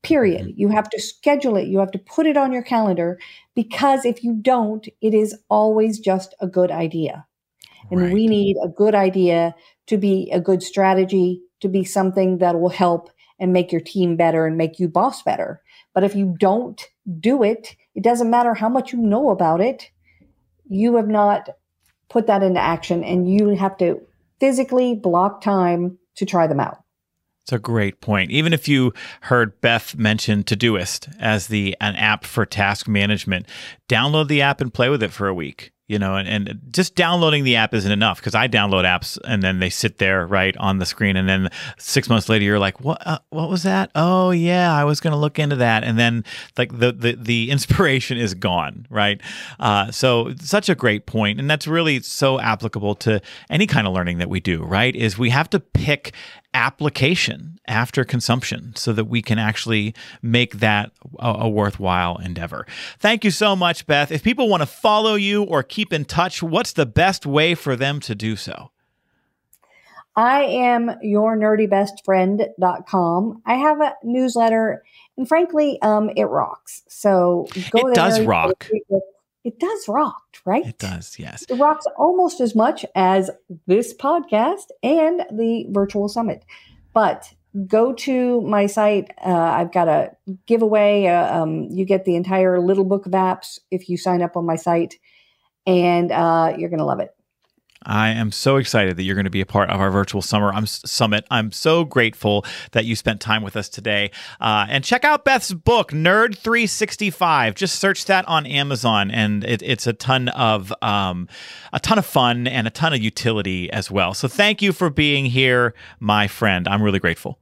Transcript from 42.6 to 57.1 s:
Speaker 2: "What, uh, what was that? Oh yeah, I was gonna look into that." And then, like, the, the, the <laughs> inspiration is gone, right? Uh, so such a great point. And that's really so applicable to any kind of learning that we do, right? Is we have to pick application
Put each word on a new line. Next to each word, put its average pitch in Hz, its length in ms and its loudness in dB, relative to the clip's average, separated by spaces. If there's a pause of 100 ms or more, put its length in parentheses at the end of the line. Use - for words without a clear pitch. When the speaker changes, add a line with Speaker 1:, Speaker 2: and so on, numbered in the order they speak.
Speaker 2:
"What, 139 260 -6
uh, 160 140 -4 (100)
what 156 180 -6
was 180 140 -2
that? 190 320 -2
Oh 185 380 2
yeah, 175 420 2
I 147 80 2
was 147 160 2
gonna 151 180 -2
look 151 220 -2
into 147 160 0
that." 117 300 2
And 113 120 0
then, 117 280 2 (340)
like, 123 180 -2
the, 123 140 4
the, 120 260 -2
the 117 340 -2
<laughs> - 20 0
inspiration 135 640 0
is 107 160 -2
gone, 90 560 -4
right? 104 300 0 (400)
Uh, 104 320 0
so 123 480 0
such - 280 -2
a 180 60 2
great 107 320 -2
point. 107 320 -2
And 139 100 -4
that's 151 200 -2
really 156 340 0
so 135 380 0
applicable 107 560 -2
to 107 240 0 (280)
any 202 200 0
kind 110 180 0
of 92 60 -2
learning 87 260 -2
that 87 100 -4
we 95 120 -4
do, 82 240 -2
right? 101 320 0
Is 110 200 -2
we 120 140 0
have 143 200 2
to 196 100 2
pick - 520 -4 (400)
application 147 1080 -2 (100)